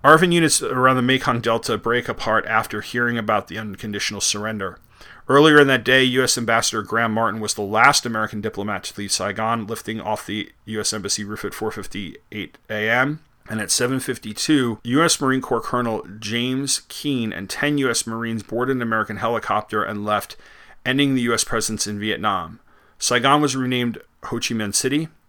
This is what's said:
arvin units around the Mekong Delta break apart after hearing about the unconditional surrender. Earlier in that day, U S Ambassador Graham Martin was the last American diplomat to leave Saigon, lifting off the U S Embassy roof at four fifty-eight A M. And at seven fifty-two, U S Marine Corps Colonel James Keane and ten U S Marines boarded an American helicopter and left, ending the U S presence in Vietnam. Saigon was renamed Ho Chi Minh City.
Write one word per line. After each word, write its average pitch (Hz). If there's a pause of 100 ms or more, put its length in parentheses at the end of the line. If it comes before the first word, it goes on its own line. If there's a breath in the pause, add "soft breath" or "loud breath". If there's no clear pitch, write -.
arvin 160
units 165
around 127
the 127
Mekong 127
Delta 113
break 120
apart 110
after 110
hearing 120
about 107
the 85
unconditional 104
surrender. 104 (500 loud breath)
Earlier 147
in 139
that 127
day, 131
U 127
S 127
Ambassador 113
Graham 113
Martin 110
was 104
the 107
last 110
American 110
diplomat 101
to -
leave 101
Saigon, 110
lifting 110
off 107
the 101 (140)
U 107
S 104
Embassy 104
roof 104
at 98
four 110
fifty-eight - (100)
A 107
M. 135 (280)
And 110
at 98
seven 127
fifty-two, 120
U 127
S 165
Marine 131
Corps 120
Colonel 117 (120)
James 123
Keane 123
and 95
ten 147
U 131
S -
Marines 113
boarded 127
an 123
American 110
helicopter 107
and 104
left, 104 (480 loud breath)
ending 135
the 127
U 117
S 110
presence 110
in 104
Vietnam. 95 (380 soft breath)
Saigon 135
was 135
renamed 123 (260)
Ho -
Chi 117
Minh 107
City. 147 (200)